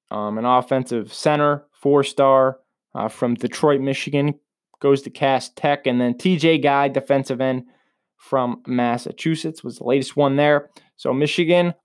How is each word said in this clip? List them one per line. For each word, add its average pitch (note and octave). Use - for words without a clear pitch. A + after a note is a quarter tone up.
um, G#2
an A#2
offensive B2+
center, D3
four-star, C3+
uh, A2
from A#2+
Detroit, C3+
Michigan, C#3+
goes C#3
to B2
Cass C3+
Tech. C#3+
And B2
then B2
T F#3
J D#3+
Guy, C#3+
defensive C3+
end B2+
from B2
Massachusetts, B2+
was A#2+
the B2
latest C3
one C#3
there. D3
So -
Michigan, E3